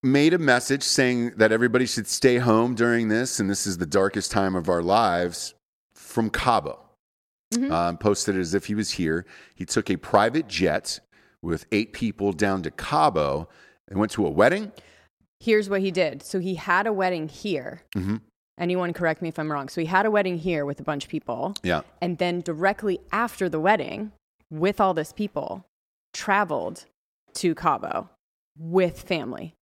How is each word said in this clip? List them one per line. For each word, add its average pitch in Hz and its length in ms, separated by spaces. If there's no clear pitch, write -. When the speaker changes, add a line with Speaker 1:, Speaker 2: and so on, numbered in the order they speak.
Speaker 1:
made 143 300
a 180 40
message 135 460
saying 123 540
that 110 140
everybody 120 340
should 113 220
stay 123 300
home 120 380
during 117 320
this, 117 320
and 98 100
this 98 160
is 92 140
the 87 80
darkest 98 440
time 95 240
of 87 140
our 87 140
lives, 90 680
from - 340
Cabo. 101 500
Speaker 2:
Mm-hmm. 262 180
Speaker 1:
Um, 85 260
posted 104 380
it 95 40
as 87 140
if 98 120
he 107 100
was 104 160
here. 85 340
He 90 100
took - 240
a 95 80
private 117 500
jet - 520
with 82 300
eight 110 220
people 101 400
down 95 300
to 80 80
Cabo 82 760
and 98 120
went 104 140
to 104 120
a 80 40
wedding. 147 420
Speaker 2:
Here's 214 300
what 196 120
he 190 100
did. 156 320
So - 160
he 185 160
had 185 320
a 220 60
wedding 185 340
here. 156 560
Speaker 1:
Mm-hmm. 101 220
Speaker 2:
Anyone 175 340
correct 160 280
me 170 80
if - 80
I'm 156 140
wrong. 139 180
So 170 120
he 160 60
had 190 180
a 214 60
wedding 185 260
here 156 280
with 143 140
a 143 40
bunch 143 220
of - 40
people. 147 520
Speaker 1:
Yeah. 85 200
Speaker 2:
And 175 180
then 175 220
directly 180 580
after 214 380
the 156 100
wedding, 208 520
with 170 300
all 190 140
this 156 180
people, 190 540
traveled 170 720
to 170 200
Cabo - 540
with 165 440
family. 139 600